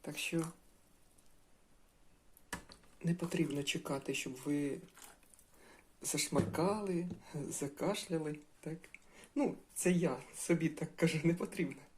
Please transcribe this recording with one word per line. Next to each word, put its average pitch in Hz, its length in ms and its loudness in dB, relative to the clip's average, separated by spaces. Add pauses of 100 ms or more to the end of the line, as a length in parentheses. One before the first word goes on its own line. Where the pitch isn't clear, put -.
Так - 180 -8
що 165 280 0 (2500)
не 170 120 2
потрібно 147 480 0
чекати, 143 520 -2
щоб 131 300 -4
ви 147 340 0 (1200)
зашмаркали, 175 1040 0 (420)
закашляли, 151 880 -2 (220)
так? 160 180 -6 (560)
Ну, 277 220 2 (180)
це - 160 4
я 165 260 4 (200)
собі 165 320 4
так - 280 -4
кажу, 165 280 4
не 170 100 6
потрібно. - 480 -2 (160)